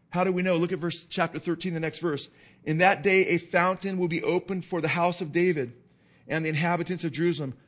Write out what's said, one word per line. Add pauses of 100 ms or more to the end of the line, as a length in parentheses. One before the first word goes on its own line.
How
do
we
know?
Look
at
verse,
chapter
thirteen,
the
next
verse. (340)
"In
that
day
a
fountain
will
be
opened
for
the
house
of
David (540)
and
the
inhabitants
of
Jerusalem (140)